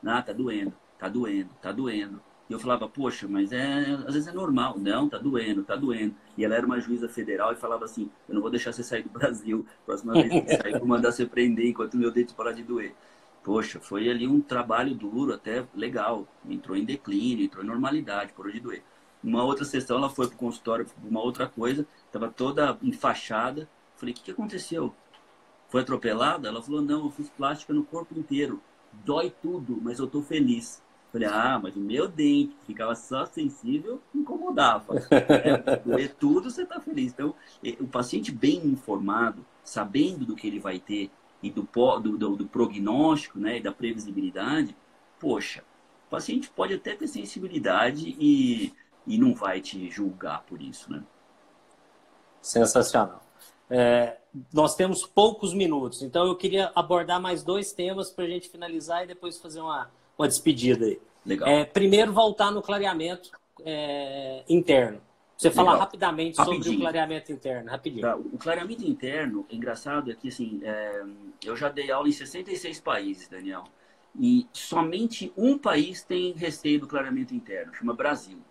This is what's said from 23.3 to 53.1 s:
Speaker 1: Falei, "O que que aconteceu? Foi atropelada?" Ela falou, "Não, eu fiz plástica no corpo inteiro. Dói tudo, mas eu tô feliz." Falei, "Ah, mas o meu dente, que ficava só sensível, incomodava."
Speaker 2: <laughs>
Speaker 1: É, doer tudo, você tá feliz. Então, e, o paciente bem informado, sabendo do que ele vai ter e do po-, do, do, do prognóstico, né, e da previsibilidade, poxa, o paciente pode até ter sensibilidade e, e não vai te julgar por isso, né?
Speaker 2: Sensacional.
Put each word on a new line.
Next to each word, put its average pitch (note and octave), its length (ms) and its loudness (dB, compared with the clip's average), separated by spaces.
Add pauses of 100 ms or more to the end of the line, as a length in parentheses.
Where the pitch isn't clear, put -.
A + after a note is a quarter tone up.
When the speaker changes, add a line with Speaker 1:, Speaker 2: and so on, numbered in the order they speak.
Speaker 1:
Falei, A#2+ 160 -8
"O - 40 -8
que - 60 -20
que - 80 -12
aconteceu? F#3+ 600 -6 (760)
Foi B2+ 120 2
atropelada?" B2 680 0
Ela A2+ 140 -6
falou, D3 200 -2
"Não, D3 240 0
eu C3+ 60 -4
fiz - 180 -10
plástica C#3+ 440 -4
no D3 100 2
corpo E3 340 -8
inteiro. C#3 440 -2 (440)
Dói E3 360 0
tudo, D3 400 -4
mas A#2+ 180 -6
eu C3 80 -2
tô D3 140 -4
feliz." B2+ 600 0 (300)
Falei, A2+ 160 -2
"Ah, A2+ 340 2
mas F#2 140 -8
o G2 40 -6
meu A#2+ 280 0
dente, C#3+ 480 4
que - 120 -20
ficava A2 280 -4
só C3+ 300 -6
sensível, D3+ 760 -4 (120)
incomodava." C#4 840 2
Speaker 2:
<laughs> - 160 2
Speaker 1:
É, C3+ 640 6
doer B2+ 380 0
tudo, E3+ 360 2
você F4+ 140 -6
tá - 140 -10
feliz. B3+ 340 -4
Então, D4 200 -4 (300)
e, A#2 160 -6
o B2+ 80 -4
paciente B2 440 -2
bem C#3 260 4 (100)
informado, A2 800 0 (180)
sabendo C3+ 640 0
do A2 100 -6
que G#2+ 120 -8
ele G2+ 120 -6
vai F#2+ 200 -6
ter G#2 300 -6 (340)
e G2+ 80 -4
do G2+ 140 -4
po-, A#2+ 340 4
do, G#2+ 180 -2
do, G2+ 200 0
do G2+ 100 -6
prognóstico, A#2 920 2
né, A2+ 180 -2
e A2+ 40 -6
da G2+ 100 -4
previsibilidade, G#2+ 1040 -2 (440)
poxa, - 440 -2 (440)
o - 20 -20
paciente - 400 -4
pode F#3+ 240 -2
até - 220 -6
ter D#4 120 -6
sensibilidade D#3 1120 -2
e, C3 540 4 (320)
e A2 120 0
não A#2+ 180 6
vai F#2+ 260 -2
te F#2 280 -10
julgar F#2 540 -6
por E2 180 -14
isso, - 300 -14
né? D2 120 -10 (1400)
Speaker 2:
Sensacional. A#2 800 4 (480)